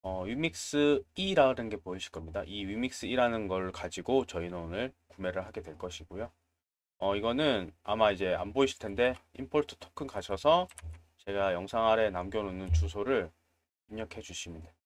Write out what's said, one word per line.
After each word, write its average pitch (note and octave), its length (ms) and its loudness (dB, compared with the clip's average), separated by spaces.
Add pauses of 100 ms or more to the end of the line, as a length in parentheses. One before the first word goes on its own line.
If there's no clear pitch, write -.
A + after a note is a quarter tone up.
어, F#2 200 -4
위믹스 D3 800 2 (120)
E라는 C#3 520 4
게 G#2+ 80 -4
보이실 F#2 360 -8
겁니다. E2 340 -6
이 G2 200 -6
위믹스 A2+ 420 -4
E라는 A#2 420 2
걸 F#2 240 -2
가지고 A#2+ 520 0
저희는 F2 320 -6
오늘 F2+ 360 -6 (160)
구매를 F#2 360 -4
하게 - 160 -10
될 D#2+ 160 -14
것이고요. F2+ 540 -10 (680)
어, G2 180 2
이거는 A#2 560 0 (100)
아마 G#2+ 280 4
이제 F#2 220 0
안 F2+ 200 -2
보이실 C3+ 260 2
텐데 A#2+ 360 2 (180)
임포트 D3 460 -2
토큰 - 280 -10
가셔서 C#3+ 640 2 (480)
제가 G2 360 0
영상 G2 340 0
아래에 A2 220 6
남겨놓는 F#2+ 600 -2
주소를 F2+ 600 2 (580)
입력해 A2 320 -8
주시면 E2+ 400 -12
돼요. D#2+ 120 -18 (120)